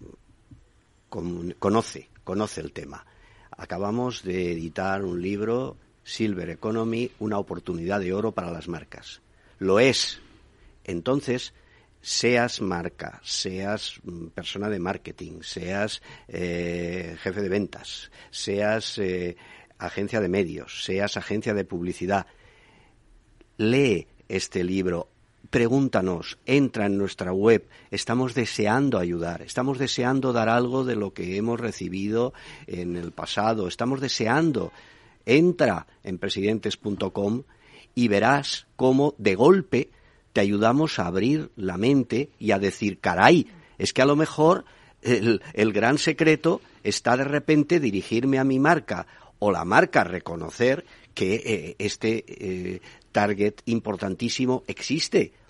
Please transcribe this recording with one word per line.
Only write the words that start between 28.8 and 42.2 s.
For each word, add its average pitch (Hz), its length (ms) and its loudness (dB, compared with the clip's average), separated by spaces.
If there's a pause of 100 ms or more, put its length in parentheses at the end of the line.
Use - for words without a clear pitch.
ayudar, 85 440 -4
estamos 127 360 -4
deseando 131 560 0
dar 113 160 2
algo 123 360 2
de 120 100 -2
lo 101 180 -4
que 92 240 -6
hemos 113 220 -2
recibido 104 720 -4 (340)
en 87 280 -6
el 85 160 -8
pasado, 104 560 -2
estamos 127 340 -4
deseando, 123 720 0 (540)
entra 143 600 4 (160)
en 92 140 -6
presidentes 98 600 -2
punto 101 340 -4
com 104 320 -2 (500)
y 120 140 4
verás 117 580 2 (100)
cómo 135 420 4
de 101 180 2
golpe 135 540 4 (440)
te 113 80 2
ayudamos 110 580 4
a 87 80 -2
abrir 117 500 0
la 92 200 -4
mente 120 520 2 (100)